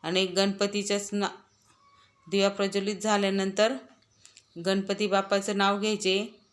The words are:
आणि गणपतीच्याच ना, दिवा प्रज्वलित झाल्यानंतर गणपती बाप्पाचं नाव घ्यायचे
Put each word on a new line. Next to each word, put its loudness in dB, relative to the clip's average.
आणि 0
गणपतीच्याच 0
ना, 0
दिवा 4
प्रज्वलित -2
झाल्यानंतर 2
गणपती 0
बाप्पाचं 0
नाव 2
घ्यायचे -2